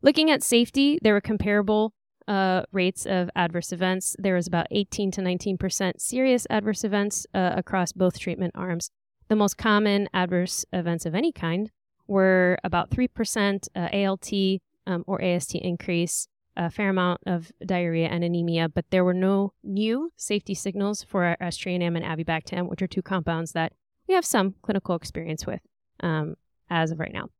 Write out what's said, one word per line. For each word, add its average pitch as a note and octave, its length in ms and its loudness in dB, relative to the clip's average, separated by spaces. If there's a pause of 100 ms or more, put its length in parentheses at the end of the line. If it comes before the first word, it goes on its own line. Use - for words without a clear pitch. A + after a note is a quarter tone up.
Looking D#4 300 6
at - 100 2
safety, C#4 600 4
there A3 120 6
were G3+ 60 4
comparable, G#3 720 0 (320)
uh, F#3+ 460 0
rates F#3 340 0
of F3+ 300 0
adverse F3 380 -2
events. F#3 440 0
There F#3+ 180 0
was F3 120 0
about E3+ 240 0
eighteen G3+ 400 -2
to G3 100 -4
nineteen F#3 360 -2
percent F#3+ 420 -2
serious B3+ 500 2
adverse G#3+ 360 0
events, G3+ 480 -2
uh, F#3 220 2
across F3 360 -2
both F#3 260 2
treatment F3+ 380 -4
arms. E3+ 360 -6 (360)
The G#3+ 80 4
most G#3 220 2
common G#3 560 2
adverse F3+ 580 0
events E3+ 340 -2
of E3 100 -4
any D4 160 0
kind F3+ 380 -2 (380)
were F#3 560 4
about F3 280 -2
three B3 160 0
percent, G3+ 680 -2
uh, F3 160 -2
A G3+ 140 0
L F#3+ 100 0
T, F#3+ 460 0 (260)
um, F3 180 -4
or F#3+ 160 -4
A F3+ 140 2
S F3 120 -4
T - 100 -6
increase, F3 680 -2 (280)
a E3+ 140 -2
fair G3+ 200 -2
amount F3+ 360 0
of E3+ 260 -4 (140)
diarrhea E3+ 420 0
and E3+ 160 -2
anemia, E3+ 460 0
but E3 220 -4
there F#3 120 4
were F3+ 100 4
no G3 400 2 (100)
new A3 520 -2
safety - 380 -4
signals G3+ 500 -4
for F3+ 220 0
our E3+ 120 0
Estreonam F3 600 -2
and E3 80 -4
avibactam, E3 640 -4
which - 120 -6
are F#3 60 -2
two - 140 -4
compounds E3 520 -2
that E3 200 -2 (340)
we F#4 60 2
have F4+ 120 4
some G3 360 2
clinical F#3+ 340 -2
experience E3 500 -6
with, - 160 -6 (400)
um, D#3 340 -2 (340)
as D#3+ 220 0
of D#3+ 80 -6
right - 140 -6
now. - 160 -10 (100)